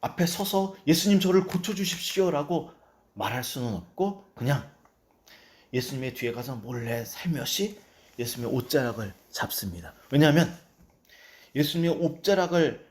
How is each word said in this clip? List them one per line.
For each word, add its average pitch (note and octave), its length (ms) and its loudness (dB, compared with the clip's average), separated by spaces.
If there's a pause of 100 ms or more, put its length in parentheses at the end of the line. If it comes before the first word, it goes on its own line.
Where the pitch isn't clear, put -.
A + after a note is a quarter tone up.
앞에 C#3+ 240 0
서서 G3 500 -2 (120)
"예수님, F#3+ 320 6
저를 F#3 260 4
고쳐주십시오"라고 F3 1300 -2 (420)
말할 A2 300 -4
수는 A#2+ 300 -6
없고 F#3+ 640 -4
그냥 B2+ 360 -2 (1000)
예수님의 B2+ 400 -4
뒤에 A#2+ 180 -4
가서 B2 240 -8
몰래 A#2 480 -6
살며시 E3+ 760 -4 (400)
예수님의 A#2 360 -4
옷자락을 A#2+ 580 -2 (180)
잡습니다. F2 640 -6 (160)
왜냐하면 D3+ 440 6 (1000)
예수님의 E3 440 2
옷자락을 E3+ 920 2